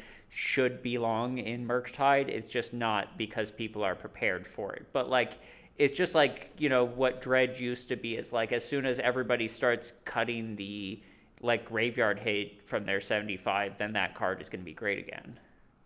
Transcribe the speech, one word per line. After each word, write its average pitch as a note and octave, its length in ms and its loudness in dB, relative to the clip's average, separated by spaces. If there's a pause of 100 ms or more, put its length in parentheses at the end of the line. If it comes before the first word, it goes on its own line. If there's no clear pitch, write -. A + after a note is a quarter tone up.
(280)
should - 540 0
belong A#2+ 560 0
in A#2 280 -4
Murktide. C3+ 640 4
It's A2 240 -6
just B2 220 -2
not A#2 420 0
because G#2+ 340 -4
people G#2+ 320 -6
are F#2 120 2
prepared F#2+ 520 -4
for - 280 -8
it. - 180 -12
But, B2+ 160 0
like, B2+ 300 2 (400)
it's C#3 180 4
just F3 180 2
like, C#3 440 4
you D3+ 100 2
know, B2+ 160 6
what B2+ 380 0
Dredge B2+ 380 2
used B2 280 -4
to B2+ 80 -2
be A#2 200 -6
is, A#2 160 -8
like, A2+ 200 0
as A#2+ 100 0
soon C#3 220 -2
as B2+ 140 0
everybody A#2+ 480 2
starts A#2 480 0 (100)
cutting A#2 520 -2
the, G2+ 440 -8 (400)
like, A#2 240 2
graveyard A2+ 540 2
hate G#2 480 -2
from G#2+ 180 -2
their G2 160 0
seventy-five, G2+ 800 -2
then G#2+ 160 -4
that F#2+ 200 0
card F#2 280 -2
is - 80 -14
gonna F#2 140 -8
be D#2 100 -12
great G2+ 240 -2
again, - 400 -14 (480)